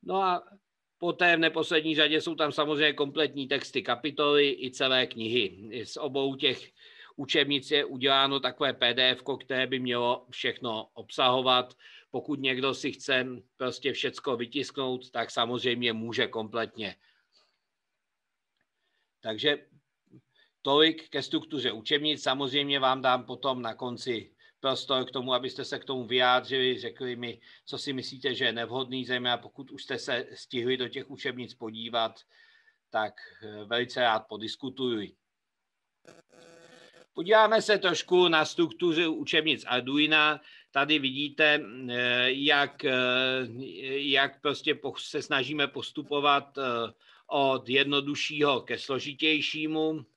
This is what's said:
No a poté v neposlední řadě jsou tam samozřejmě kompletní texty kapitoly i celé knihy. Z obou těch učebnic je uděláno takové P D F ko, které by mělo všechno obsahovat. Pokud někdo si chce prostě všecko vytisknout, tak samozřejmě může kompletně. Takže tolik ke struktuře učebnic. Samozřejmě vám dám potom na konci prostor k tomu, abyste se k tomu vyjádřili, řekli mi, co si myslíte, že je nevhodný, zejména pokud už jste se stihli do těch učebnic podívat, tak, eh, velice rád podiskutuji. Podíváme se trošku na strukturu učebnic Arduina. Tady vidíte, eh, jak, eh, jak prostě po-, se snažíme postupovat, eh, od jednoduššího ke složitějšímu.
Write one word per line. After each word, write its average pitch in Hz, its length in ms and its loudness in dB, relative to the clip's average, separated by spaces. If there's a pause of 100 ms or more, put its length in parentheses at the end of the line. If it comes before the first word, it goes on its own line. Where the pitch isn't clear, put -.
No 190 200 -2
a 180 200 0 (560)
poté 170 380 4
v - 20 4
neposlední 160 560 2
řadě 151 260 4
jsou 165 140 -4
tam 151 180 0
samozřejmě 151 400 2
kompletní 143 560 -2
texty 135 340 -2
kapitoly 143 800 2
i 127 100 -8
celé 131 360 2
knihy. 110 640 -4 (140)
Z - 120 -14
obou 135 400 -2
těch 135 360 0 (440)
učebnic 143 540 0
je 143 140 2
uděláno 139 560 2
takové 131 320 -2
P 120 220 2
D 127 160 4
F 127 120 -2
ko, 135 140 -4
které 131 300 -2
by 127 120 -2
mělo 123 520 0
všechno 113 640 -6
obsahovat. 127 800 0 (360)
Pokud 151 300 -6
někdo 131 340 0
si 135 180 -6
chce 131 340 -2 (300)
prostě 127 360 -4
všecko 127 440 -4
vytisknout, 127 760 -6
tak 117 200 -4
samozřejmě 120 600 -2
může 113 340 -2
kompletně. 110 680 -6 (2250)
Takže 120 380 -2 (1040)
tolik 160 460 2
ke 143 140 -4
struktuře 143 500 -4
učebnic. 147 500 -2
Samozřejmě 139 560 0
vám 131 240 2
dám 127 220 2
potom 127 380 -4
na 113 120 -6
konci 120 560 -6 (300)
prostor 131 440 -2
k 127 60 -14
tomu, 127 240 -2
abyste 123 300 -4
se 143 140 -8
k - 60 -12
tomu 127 220 -6
vyjádřili, 127 720 2
řekli 123 380 -8
mi, 120 240 -10 (260)
co 143 120 -10
si 143 140 -8
myslíte, 131 420 -4
že 127 100 -4
je 117 80 2
nevhodný, 123 520 -6
zejména 123 320 -2
pokud - 340 -14
už 139 120 -16
jste - 160 -6
se 120 360 -4
stihli 127 420 -2
do 123 120 -4
těch 131 220 -10
učebnic 123 440 -10
podívat, 113 680 -6 (680)
tak, 107 240 -2 (280)
eh, 107 220 -14
velice 120 360 -4
rád 113 280 2
podiskutuji. 110 840 -6 (2000)
Podíváme 214 480 8
se 208 160 4
trošku 180 500 4
na 156 160 6
strukturu 165 680 0
učebnic 156 500 0
Arduina. 151 760 2 (300)
Tady 147 280 2
vidíte, 147 640 2 (280)
eh, 123 420 2
jak, 143 520 2
eh, 135 80 2 (1040)
jak 139 440 2
prostě 147 340 0
po-, 131 240 -8
se - 240 -6
snažíme 143 440 -2
postupovat, 143 920 -2
eh, 120 340 -4 (340)
od 135 420 0
jednoduššího 143 920 2
ke 117 180 -6
složitějšímu. 156 1300 -2 (120)